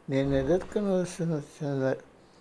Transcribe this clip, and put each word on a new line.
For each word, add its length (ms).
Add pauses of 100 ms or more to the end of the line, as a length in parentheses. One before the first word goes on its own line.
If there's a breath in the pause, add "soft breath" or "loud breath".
నేను 260
ఎదుర్కొనవలసిన 1000
వచ్చిన, 600 (460 soft breath)